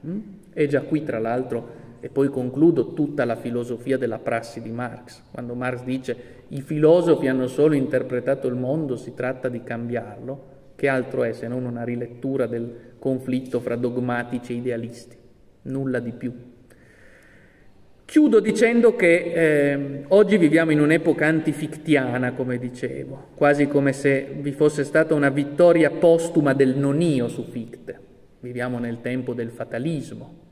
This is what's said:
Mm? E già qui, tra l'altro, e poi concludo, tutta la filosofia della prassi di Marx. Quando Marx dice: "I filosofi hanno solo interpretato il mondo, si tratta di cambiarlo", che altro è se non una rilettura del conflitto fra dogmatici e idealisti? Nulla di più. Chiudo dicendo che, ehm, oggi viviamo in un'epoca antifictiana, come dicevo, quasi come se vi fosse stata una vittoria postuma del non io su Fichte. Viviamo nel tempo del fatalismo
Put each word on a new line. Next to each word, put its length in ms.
Mm? 140
E 140
già 140
qui, 240
tra 160
l'altro, 640
e 80
poi 200
concludo, 680
tutta 300
la 120
filosofia 600
della 220
prassi 420
di 100
Marx. 600
Quando 240
Marx 300
dice: 320
"I 140
filosofi 680
hanno 180
solo 300
interpretato 720
il 80
mondo, 400
si 180
tratta 340
di 140
cambiarlo", 840
che 140
altro 340
è 100
se 140
non 180
una 200
rilettura 640
del 280
conflitto 600
fra 160
dogmatici 760
e 40
idealisti? 600
Nulla 380
di 100
più. 220
Chiudo 320
dicendo 560
che, 380
ehm, 360
oggi 280
viviamo 340
in 80
un'epoca 480
antifictiana, 1080
come 220
dicevo, 800
quasi 320
come 260
se 360
vi 140
fosse 320
stata 280
una 160
vittoria 640
postuma 640
del 220
non 240
io 260
su 160
Fichte. 560
Viviamo 400
nel 220
tempo 340
del 160
fatalismo 840